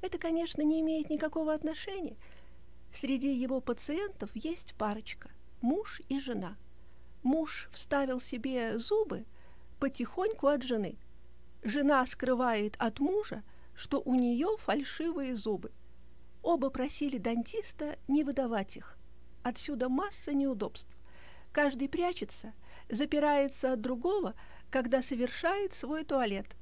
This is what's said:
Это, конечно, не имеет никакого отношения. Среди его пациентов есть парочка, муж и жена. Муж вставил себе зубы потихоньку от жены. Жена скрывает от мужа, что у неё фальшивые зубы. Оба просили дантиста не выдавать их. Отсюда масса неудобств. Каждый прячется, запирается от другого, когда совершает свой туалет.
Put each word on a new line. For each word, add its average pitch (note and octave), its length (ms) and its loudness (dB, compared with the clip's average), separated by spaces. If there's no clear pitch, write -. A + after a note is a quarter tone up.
Это, F#4 160 -2
конечно, E4 460 2
не D#4 180 6
имеет D#4 280 2
никакого D#4 440 0
отношения. D#4 640 -4
Среди C4+ 400 0
его B3+ 300 2
пациентов D4 720 -2
есть D#4 420 -4
парочка, G#3+ 540 -4
муж E4+ 480 2
и C#4 100 0
жена. G#3 380 -4
Муж D4+ 480 2
вставил C4+ 480 0
себе A#3+ 600 -2
зубы G4 460 2
потихоньку C#4 680 2
от C#4+ 160 6
жены. A3+ 340 0
Жена C4+ 440 6
скрывает A#3 720 2
от A3+ 200 0
мужа, F#4 440 2
что - 280 0
у B3 120 4
неё B3+ 420 4
фальшивые C#4 760 0
зубы. G#3 360 -2
Оба C#4 280 4
просили C4+ 460 0
дантиста A#3 800 -2
не D4 160 6
выдавать A#3+ 520 0
их. - 220 -12
Отсюда B3 460 0
масса D4+ 440 0
неудобств. C4+ 680 0
Каждый C#4 380 4
прячется, E4+ 640 -2
запирается C#4+ 840 4
от A3+ 80 0
другого, B3+ 520 2
когда C4 300 4
совершает E4 720 0
свой D#4 300 -4
туалет. A3+ 440 0